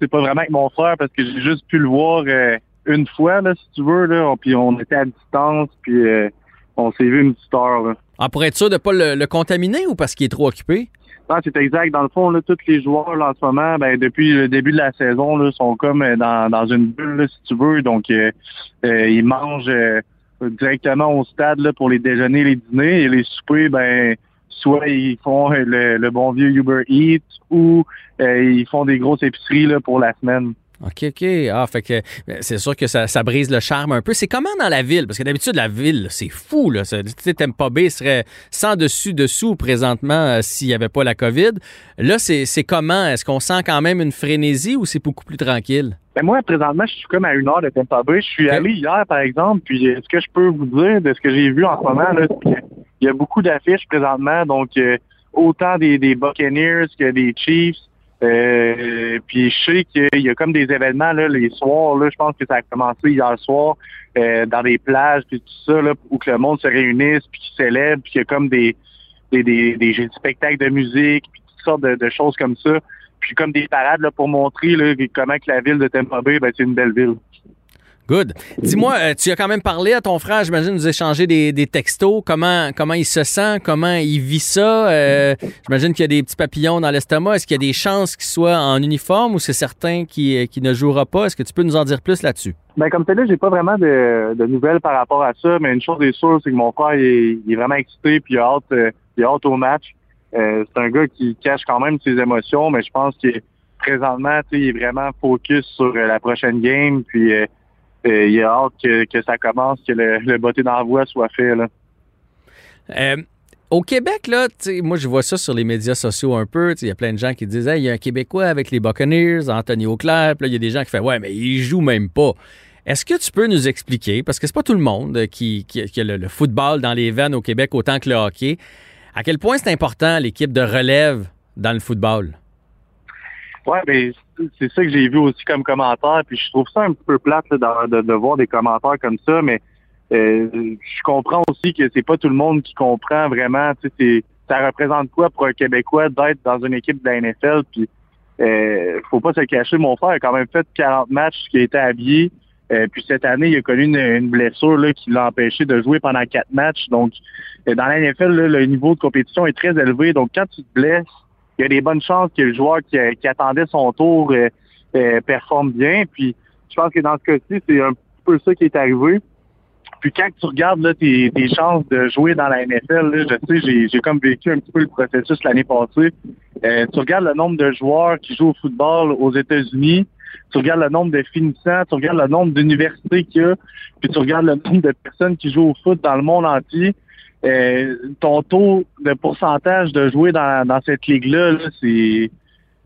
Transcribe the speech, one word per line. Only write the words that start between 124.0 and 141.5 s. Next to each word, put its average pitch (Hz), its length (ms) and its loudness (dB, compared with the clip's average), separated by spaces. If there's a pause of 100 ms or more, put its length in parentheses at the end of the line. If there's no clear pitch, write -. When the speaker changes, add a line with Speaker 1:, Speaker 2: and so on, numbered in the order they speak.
Speaker 2:
parce - 160 -6
que 147 80 -6
c'est - 80 -10
pas 302 80 -2
tout - 80 -2
le 202 80 2
monde 117 480 -2
qui, 107 380 -6
qui, 113 180 -8
qui 104 160 -8
a 110 60 -2
le, 104 100 -4
le 92 140 -8
football 143 500 -2
dans 120 140 -2
les 117 180 -2
veines 139 240 -2
au 117 60 -4
Québec 127 340 -4
autant 135 240 -2
que - 80 -6
le 127 80 2
hockey, 113 400 -2 (580)
à - 100 -8
quel 156 160 -2
point 247 180 0
c'est 214 160 -2
important 160 460 -2
l'équipe 135 340 -4
de 127 80 2
relève 127 640 2 (300)
dans 107 160 -2
le 110 80 -4
football ? 110 480 -2 (1400)
Speaker 1:
Ouais, 180 180 -2
ben, 127 280 0 (440)
c'est 127 140 -4
ça 185 100 0
que 170 80 2
j'ai 139 200 2
vu 135 80 0
aussi 143 280 0
comme 139 180 -2
commentaire, 135 640 0
puis 123 120 -10
je - 120 -8
trouve 131 240 0
ça 214 80 2
un 190 120 0
petit - 120 -10
peu 139 140 2
plate, 151 320 0
là, 143 60 2
de, 117 400 0
de, 113 40 2
de 113 120 0
voir 123 240 0
des 127 100 2
commentaires 117 520 0
comme 113 180 -4 (100)
ça, 156 160 2
mais, 120 180 0 (500)
euh, 110 420 2
je 110 500 -10
comprends 147 440 0
aussi 165 260 -2